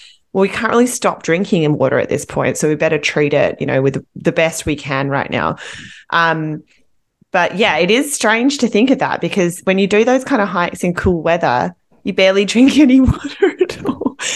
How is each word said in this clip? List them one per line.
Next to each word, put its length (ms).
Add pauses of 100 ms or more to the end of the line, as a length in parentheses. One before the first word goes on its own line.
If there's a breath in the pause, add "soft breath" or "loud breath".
(340 loud breath)
"Well, 80
we 80
can't 220
really 160
stop 340
drinking 420
in 140
water 220
at 100
this 160
point, 320
so 100
we 80
better 220
treat 360
it, 260
you 80
know, 160
with 200 (120)
the 160
best 340
we 100
can 340
right 200
now." 280 (520 loud breath)
Um, 540 (680)
but 260
yeah, 200
it 140
is 220
strange 460
to 80
think 220
of 100
that, 220
because 440
when 120
you 100
do 160
those 200
kind 180
of 60
hikes 360
in 120
cool 260
weather, 540 (280)
you 100
barely 320
<laughs> 80
drink 260
any 220
water 480 (120)
at 240
all. 300 (200 loud breath)